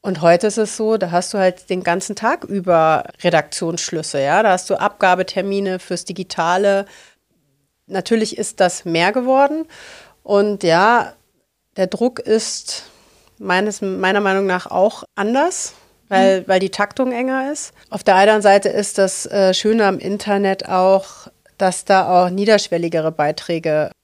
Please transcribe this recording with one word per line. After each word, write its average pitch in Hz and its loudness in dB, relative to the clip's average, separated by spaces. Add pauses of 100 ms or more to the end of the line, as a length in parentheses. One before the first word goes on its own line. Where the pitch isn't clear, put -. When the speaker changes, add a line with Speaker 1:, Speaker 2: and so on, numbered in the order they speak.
Speaker 1:
und 185 -6
heute 175 4
ist 208 -4
es 214 -4
so, 220 0
da 180 -4
hast 175 -2
du 214 -4
halt 185 -2
den 180 -4
ganzen 190 -4
Tag 277 -2
über 165 0 (180)
Redaktionsschlüsse, 165 -2
ja? 151 2
Da 220 4
hast 185 0
du 196 -2
Abgabetermine 190 -2
fürs - -10
Digitale. 190 -2 (1000)
Natürlich 214 -4
ist - -6
das 180 0
mehr 170 0
geworden. 277 0 (580)
Und 202 0
ja, 190 2 (640)
der 185 0
Druck 233 -2
ist - -4 (560)
meines, 202 -2
meiner 190 0
Meinung 196 0
nach 185 -2
auch 190 0 (100)
anders, 254 -2 (360)
weil, 190 4
Speaker 2:
Mhm. 180 -16
Speaker 1:
weil 185 4
die 190 -4
Taktung 247 -2
enger 262 -4
ist. - -12 (160)
Auf - -10
der 190 4
anderen 208 4
Seite 202 6
ist - -4
das, - 0
äh, 190 2
Schöne 220 2
am 196 0
Internet 196 -2
auch, 190 0 (280)
dass 185 -2
da 185 4
auch 175 -2
niederschwelligere 170 0
Beiträge 156 -2 (120)